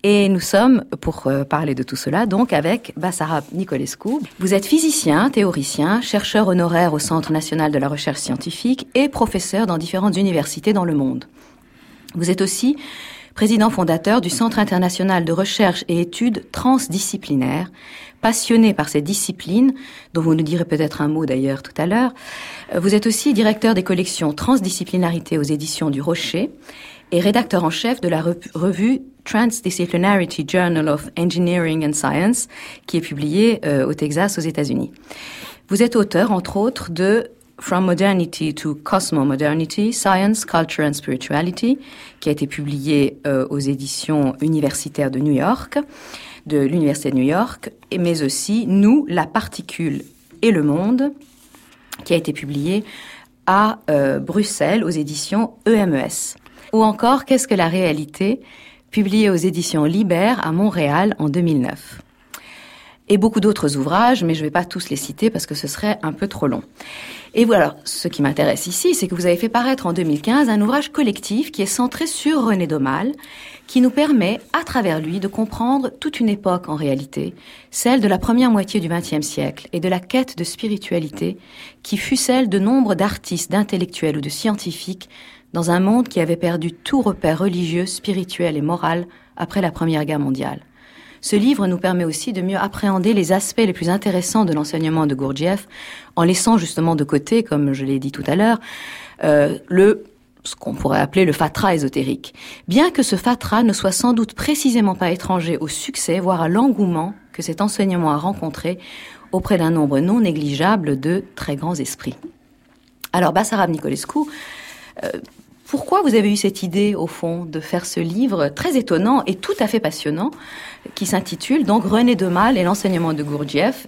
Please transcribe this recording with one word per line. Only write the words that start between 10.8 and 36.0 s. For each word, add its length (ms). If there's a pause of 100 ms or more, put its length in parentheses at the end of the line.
le 100
monde. 300 (920)
Vous 160
êtes 120
aussi 340 (580)
président 360
fondateur 500
du 100
Centre 280
international 680
de 80
recherche 560
et 120
études 500
transdisciplinaires, 1200 (500)
passionné 540
par 140
cette 160
discipline, 680 (380)
dont 80
vous 140
nous 80
direz 220
peut-être 380
un 60
mot 160
d'ailleurs 380
tout 160
à 80
l'heure. 260 (640)
Vous 220
êtes 100
aussi 260
directeur 420
des 100
collections 480
Transdisciplinarité 1040
aux 60
éditions 440
du 120
Rocher 500 (600)
et 80
rédacteur 420
en 80
chef 300
de 80
la 140
re-, 120 (200)
revue 480 (200)
Transdisciplinarity 1300
Journal 400
of 280
Engineering 680
and 60
Science, 560 (400)
qui 80
est 40
publiée, 640
euh, 220
au 80
Texas, 420
aux 60
États-Unis. 480 (760)
Vous 160
êtes 100
auteur, 380